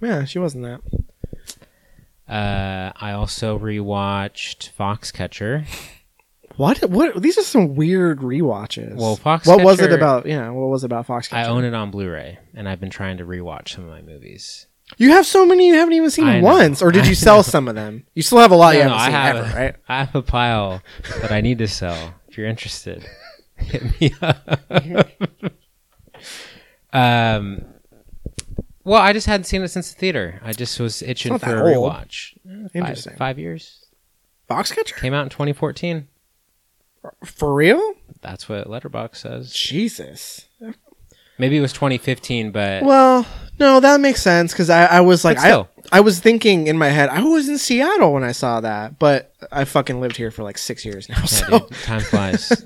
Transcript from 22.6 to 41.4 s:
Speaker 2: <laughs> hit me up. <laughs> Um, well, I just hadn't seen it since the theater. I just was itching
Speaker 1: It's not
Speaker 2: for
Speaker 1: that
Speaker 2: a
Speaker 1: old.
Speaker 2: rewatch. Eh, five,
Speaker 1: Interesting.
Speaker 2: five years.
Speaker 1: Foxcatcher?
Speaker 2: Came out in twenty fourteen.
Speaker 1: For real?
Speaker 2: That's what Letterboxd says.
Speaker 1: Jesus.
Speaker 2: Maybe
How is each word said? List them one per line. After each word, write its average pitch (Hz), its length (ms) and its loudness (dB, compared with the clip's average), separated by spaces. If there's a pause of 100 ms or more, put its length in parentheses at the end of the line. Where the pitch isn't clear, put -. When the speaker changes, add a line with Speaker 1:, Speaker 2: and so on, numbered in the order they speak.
Speaker 2:
<laughs> - 220 -20
hit - 440 -6
me 147 220 2
up. - 440 -4
<laughs> - 40 -16 (2250)
Um, 113 720 0 (1200)
well, 208 180 2
I 196 100 4
just 208 140 -4
hadn't 202 180 -2
seen 190 180 -6
it 180 60 -6
since 175 240 -10
the - 60 -20
theater. 101 460 -6
I 113 80 -8
just 120 260 -10
was 117 240 -6
itching 127 320 -6
Speaker 1:
It's 247 80 -6
not 127 80 -6
Speaker 2:
for 117 60 -2
Speaker 1:
that 110 100 0
Speaker 2:
a 165 80 4
Speaker 1:
old. 120 180 -2
Speaker 2:
rewatch. - 420 -16 (140)
Eh, 202 140 -20
five, 196 140 -16
Speaker 1:
Interesting. - 400 -10
Speaker 2:
five 131 220 -8
years. - 480 -16 (640)
Speaker 1:
Foxcatcher? - 520 -6
Speaker 2:
Came 131 120 -4
out 143 120 -4
in 135 40 -12
twenty 143 240 -6
fourteen. 156 540 -6 (1200)
Speaker 1:
For - 280 -4
real? 262 420 2 (280)
Speaker 2:
That's - 260 -18
what 104 200 -10
Letterboxd 113 480 -14
says. 120 360 -16
Speaker 1:
Jesus. - 920 -8 (920)
Speaker 2:
Maybe 135 200 0